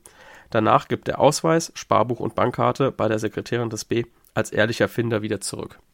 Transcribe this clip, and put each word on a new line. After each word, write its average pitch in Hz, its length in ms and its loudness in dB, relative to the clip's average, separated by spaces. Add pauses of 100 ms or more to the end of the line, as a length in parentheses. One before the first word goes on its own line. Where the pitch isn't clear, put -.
(500)
Danach 113 380 2
gibt - 200 -4
er - 120 -4
Ausweis, 160 560 2
Sparbuch 113 440 0
und - 160 -6
Bankkarte 123 560 0
bei 107 160 -2
der 110 120 0
Sekretärin 113 500 -4
des 110 160 -8
B 117 200 -2 (280)
als - 180 -2
ehrlicher 110 360 2
Finder 113 340 -2
wieder 107 200 -4
zurück. - 380 -10 (140)